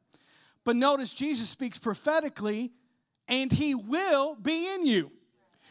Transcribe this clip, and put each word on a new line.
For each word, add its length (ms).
But 140
notice 360
Jesus 360
speaks 280
prophetically, 960
"And 240
he 240
will 600
be 320
in 180
you." 260